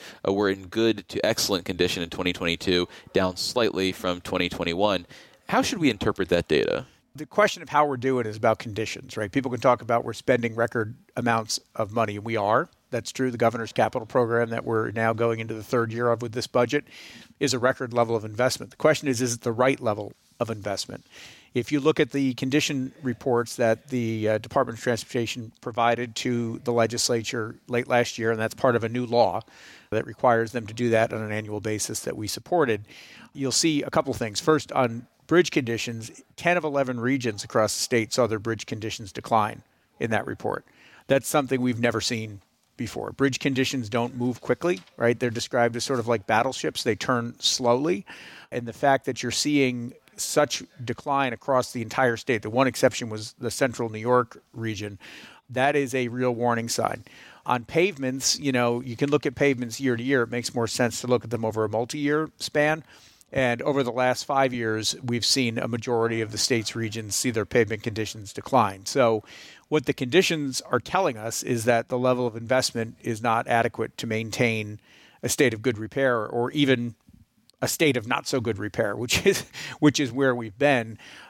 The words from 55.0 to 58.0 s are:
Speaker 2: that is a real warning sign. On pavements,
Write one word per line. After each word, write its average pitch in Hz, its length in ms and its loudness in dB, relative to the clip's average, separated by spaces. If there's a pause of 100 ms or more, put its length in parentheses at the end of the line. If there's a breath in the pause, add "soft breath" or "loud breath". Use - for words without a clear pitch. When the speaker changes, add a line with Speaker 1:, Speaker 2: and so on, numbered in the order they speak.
Speaker 2:
that 131 240 2
is 139 200 0
a 127 140 0
real 123 240 0
warning 117 360 0
sign. - 360 -2 (400 loud breath)
On 123 200 0
pavements, 139 720 0